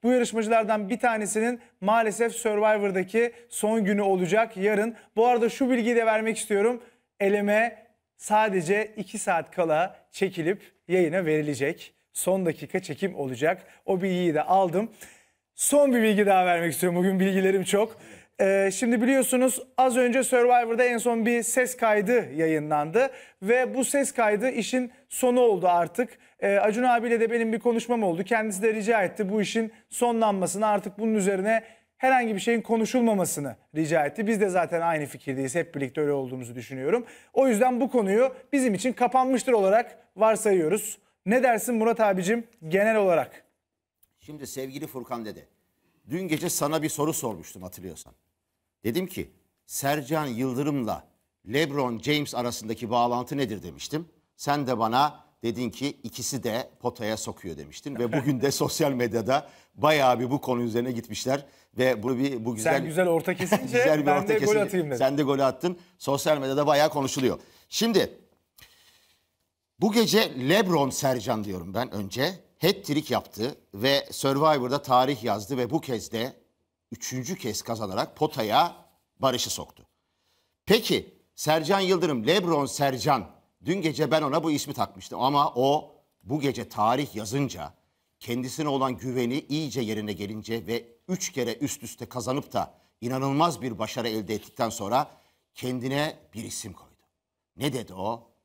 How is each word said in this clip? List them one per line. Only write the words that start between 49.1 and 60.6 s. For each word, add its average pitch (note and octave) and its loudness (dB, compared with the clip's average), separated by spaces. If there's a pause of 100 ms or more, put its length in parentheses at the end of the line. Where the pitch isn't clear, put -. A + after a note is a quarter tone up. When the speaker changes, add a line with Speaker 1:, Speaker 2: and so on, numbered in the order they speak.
Speaker 2:
"Sercan D3 -2
Yıldırım'la B2+ -4 (500)
LeBron C3+ -2
James D3 -2
arasındaki A2+ -6
bağlantı A#2+ 0
nedir?" G#2+ -4
demiştim. F2+ -10 (260)
Sen C#3+ -2
de B2 -2
bana B2 2 (200)
dedin A#2 -4
ki, C3+ -8
"İkisi A#2 -8
de A#2 -4 (100)
potaya A2 -4
sokuyor." F2+ -12
demiştin. D2+ -14
Ve A#2 -2
bugün C3+ 0
de C3+ 2
<laughs> - -
sosyal D3 0
medyada A#2+ 0 (260)
bayağı C3+ 4
bir B2 -2
bu C#3+ 0
konu A#2+ 0